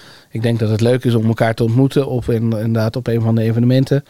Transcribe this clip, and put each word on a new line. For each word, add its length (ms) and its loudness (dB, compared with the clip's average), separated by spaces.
Ik 120 -8
denk 160 0
dat 120 0
het 100 0
leuk 240 2
is 100 2
om 120 0
elkaar 280 0
te 100 -4
ontmoeten 420 2
op, 240 -4
in, 120 0
inderdaad 540 -2
op 100 -8
een 140 0
van 140 0
de 80 0
evenementen. 680 2